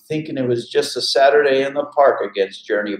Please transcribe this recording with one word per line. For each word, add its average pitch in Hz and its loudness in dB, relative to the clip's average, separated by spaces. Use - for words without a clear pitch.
thinking 151 -6
it 127 -2
was 120 -4
just - -2
a 120 -6
Saturday 139 4
in 139 -4
the 147 -4
park 139 2
against 98 -4
Journey, 104 -2